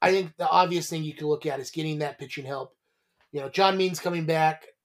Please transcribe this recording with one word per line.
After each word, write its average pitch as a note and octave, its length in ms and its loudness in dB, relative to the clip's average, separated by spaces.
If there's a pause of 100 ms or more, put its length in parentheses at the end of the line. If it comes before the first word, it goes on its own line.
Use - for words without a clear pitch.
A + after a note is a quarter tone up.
I F3+ 100 6
think F#3+ 260 -2
the E3+ 120 -2
obvious F3 400 2
thing D#3+ 140 -4
you D3+ 100 -6
can D3+ 140 -6
look D3+ 180 0
at C#3 140 -4
is C3 100 -12
getting D#3 300 -4
that D3 180 -4
pitching C3+ 280 -12
help. C3+ 300 -10 (560)
You C#3+ 100 -6
know, C3+ 80 -6
John F#3+ 280 4
Means F#3 220 0
coming F3 260 -2
back, D#3 400 2 (180)